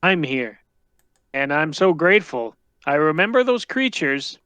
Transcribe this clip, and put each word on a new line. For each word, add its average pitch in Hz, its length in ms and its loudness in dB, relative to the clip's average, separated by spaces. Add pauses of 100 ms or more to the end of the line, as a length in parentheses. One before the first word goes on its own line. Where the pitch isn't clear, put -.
I'm 180 200 2
here, 131 380 -6 (720)
and 139 200 -4
I'm 151 200 0
so 190 220 2
grateful. 160 600 0 (300)
I 139 80 0
remember 160 500 2
those 247 200 0
creatures. 156 800 -4